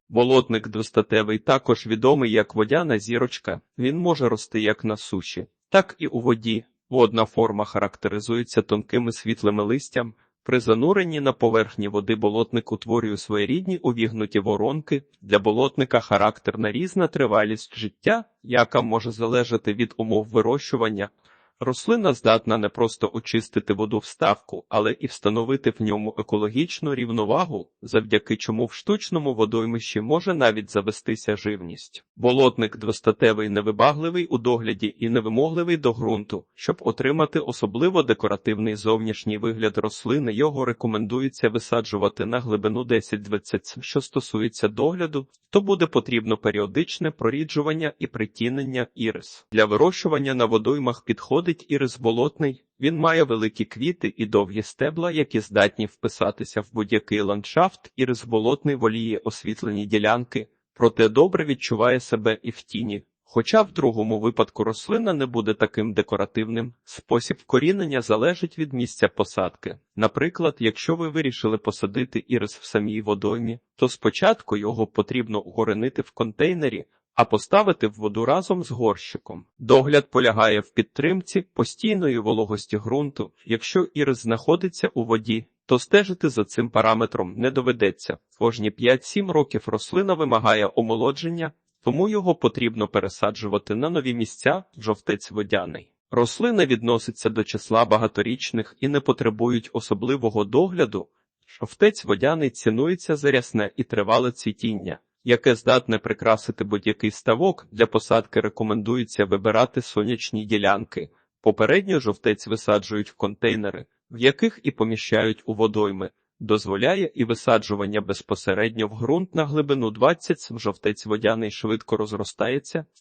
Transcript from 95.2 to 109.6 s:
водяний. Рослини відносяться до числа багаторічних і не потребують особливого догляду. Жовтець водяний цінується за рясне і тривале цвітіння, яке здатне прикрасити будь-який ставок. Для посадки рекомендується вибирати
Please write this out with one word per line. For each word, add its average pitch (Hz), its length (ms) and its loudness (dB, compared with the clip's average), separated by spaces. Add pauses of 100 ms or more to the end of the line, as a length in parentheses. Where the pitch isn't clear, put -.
водяний. 98 640 -4 (180)
Рослини 180 540 2
відносяться 117 640 0
до 110 140 -2
числа 113 420 0
багаторічних 110 920 0
і 135 80 -2
не 143 120 0
потребують 117 760 0
особливого 113 720 -2
догляду. 127 640 0 (520)
Жовтець - 460 0
водяний 139 440 0
цінується 151 640 0
за 143 160 2
рясне 117 440 0
і 123 80 -2
тривале 117 480 2
цвітіння, 107 680 -6 (240)
яке 120 320 4
здатне 120 420 2
прикрасити 110 680 0
будь-який 104 480 -2
ставок. 135 600 0
Для 107 140 4
посадки 110 560 0
рекомендується 107 840 -2
вибирати 107 560 2